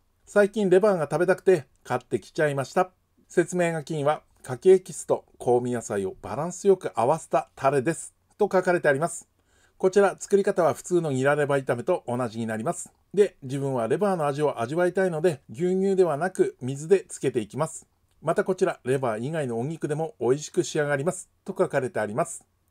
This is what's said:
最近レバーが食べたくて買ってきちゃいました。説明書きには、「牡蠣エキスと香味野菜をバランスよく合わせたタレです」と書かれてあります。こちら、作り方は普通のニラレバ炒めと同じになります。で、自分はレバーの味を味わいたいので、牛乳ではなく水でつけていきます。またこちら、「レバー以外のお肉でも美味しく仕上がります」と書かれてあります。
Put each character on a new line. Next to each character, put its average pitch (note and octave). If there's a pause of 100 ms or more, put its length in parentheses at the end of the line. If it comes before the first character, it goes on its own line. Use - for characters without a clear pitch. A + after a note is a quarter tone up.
(300)
最 G3+
近 G#3
レ F3+
バ G3+
ー -
が D#3
食 D3+
べ F3
た F3+
く -
て F3 (180)
買 B2
っ B2
て -
き -
ち D#3+
ゃ D3+
い C#3+
ま C3+
し -
た。 - (380)
説 F3
明 E3+
書 D#3+
き D#3+
に D3
は、 D3+ (220)
「牡 B2
蠣 F#3
エ F#3+
キ F#3
ス -
と - (140)
香 B2
味 B2
野 A#2+
菜 G2+
を F#2
バ G#2
ラ C#3+
ン F3
ス -
よ F#3+
く F#3
合 A2+
わ D#3
せ -
た -
タ C3+
レ C#3+
で D#3
す」 - (240)
と G3+
書 F#3
か F#3
れ E3+
て D#3
あ D3
り C3+
ま E3
す。 - (520)
こ F#3+
ち G3+
ら、 F#3
作 -
り G3
方 G3
は D#3
普 -
通 F3+
の D#3
ニ C3
ラ C#3+
レ D3
バ C#3+
炒 C3+
め A#2+
と F3
同 B2
じ A2
に A#2
な A2
り A2
ま E3
す。 - (220)
で、 G3
自 C3+
分 C#3
は A#2
レ C3+
バ G3
ー -
の D#3
味 C#3+
を C3
味 A#2+
わ F3+
い F3
た F#3+
い F3+
の D#3
で、 E3+
牛 F3
乳 F#3+
で F#3
は D3+
な -
く -
水 C#3
で F#3+
つ -
け C#3+
て A2+
い G#2
き -
ま D#3
す。 - (340)
ま D#3+
た G3+
こ F#3+
ち F#3
ら、 E3
「レ C3
バ B2
ー A2
以 C#3+
外 D#3+
の A#2
お A#2
肉 D#3+
で D3+
も D#3+
美 A#2
味 D3
し -
く F3
仕 -
上 D3+
が C#3+
り C#3
ま F3
す」 - (160)
と G3
書 F#3
か C#3+
れ B2+
て A2
あ G#2+
り G#2
ま D#3
す。 - (260)